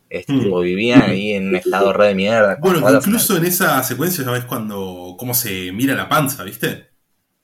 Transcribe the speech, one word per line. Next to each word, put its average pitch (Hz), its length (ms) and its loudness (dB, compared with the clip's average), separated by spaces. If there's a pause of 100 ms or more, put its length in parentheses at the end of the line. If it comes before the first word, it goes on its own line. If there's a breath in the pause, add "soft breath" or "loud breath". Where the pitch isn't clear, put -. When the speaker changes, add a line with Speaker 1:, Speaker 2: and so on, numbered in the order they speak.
Speaker 1:
Este 90 240 -6
Speaker 2:
Mm. 131 100 2
Speaker 1:
tipo 95 180 0
vivía 107 440 2
ahí 101 280 -2
en 95 160 -2
un 92 60 2
estado 95 380 0
re 104 140 6
de 98 80 2
mierda, 101 440 2
con 185 120 2
Speaker 2:
Bueno, 170 80 4
que 135 140 6
Speaker 1:
ratas 135 140 2
Speaker 2:
incluso 214 280 2
Speaker 1:
en 160 60 0
la 175 60 0
Speaker 2:
en 180 60 -2
esa 151 300 0
secuencia 139 420 -4
ya 123 60 -2
ves 123 140 -4
cuando, 95 720 -10
cómo 120 160 -6
se 95 380 -4
mira 123 240 -2
la 98 140 -6
panza, 143 340 0
¿viste? - 460 -8 (540)